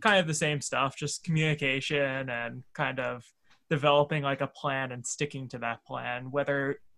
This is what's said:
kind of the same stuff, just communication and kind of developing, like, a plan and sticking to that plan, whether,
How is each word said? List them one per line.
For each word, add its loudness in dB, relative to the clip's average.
kind 6
of 2
the -2
same 0
stuff, -2
just -6
communication 0
and -4
kind -2
of -4
developing, 4
like, 0
a 0
plan -2
and -8
sticking -4
to -8
that -6
plan, -6
whether, 0